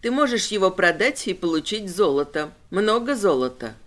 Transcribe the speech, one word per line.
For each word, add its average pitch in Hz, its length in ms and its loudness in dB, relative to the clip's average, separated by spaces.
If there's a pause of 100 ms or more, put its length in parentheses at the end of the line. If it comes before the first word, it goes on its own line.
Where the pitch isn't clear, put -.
Ты 240 100 -2
можешь 254 360 0
его 190 220 2
продать 185 580 0
и 190 60 -2
получить 175 600 -4
золото, 151 580 0 (180)
много 226 460 0
золота. 127 580 0 (140)